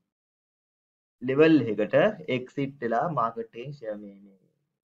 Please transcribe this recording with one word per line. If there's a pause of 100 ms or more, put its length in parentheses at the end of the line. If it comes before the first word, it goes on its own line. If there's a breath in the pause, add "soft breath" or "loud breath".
(1200)
ලෙවල්
එකකට (340)
එක්සිට්
වෙලා
මාකට්
එකෙන්
ෂෙයා
මේ,
මේ (480)